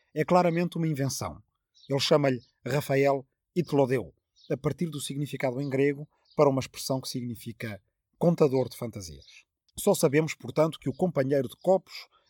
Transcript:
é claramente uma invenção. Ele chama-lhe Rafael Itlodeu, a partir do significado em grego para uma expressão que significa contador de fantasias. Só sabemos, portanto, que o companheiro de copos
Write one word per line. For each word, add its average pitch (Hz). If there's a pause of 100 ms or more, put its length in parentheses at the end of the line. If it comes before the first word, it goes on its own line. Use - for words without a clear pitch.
(140)
é 151
claramente 175
uma 165
invenção. 127 (480)
Ele 139
chama-lhe 139 (240)
Rafael 139 (300)
Itlodeu, 135 (360)
a 147
partir 147
do 147
significado 135
em 143
grego 139 (280)
para 147
uma 135
expressão -
que 131
significa 117 (360)
contador 135
de -
fantasias. 95 (520)
Só -
sabemos, 156
portanto, 151
que -
o 131
companheiro 139
de -
copos - (220)